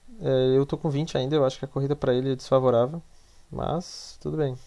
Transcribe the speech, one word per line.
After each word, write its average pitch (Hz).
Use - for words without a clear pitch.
É, 131
eu 139
tô 143
com 160
vinte 151
ainda. 139
Eu 143
acho 131
que -
a -
corrida 139
pra 131
ele 131
é 127
desfavorável. 131
Mas, -
tudo 147
bem. 135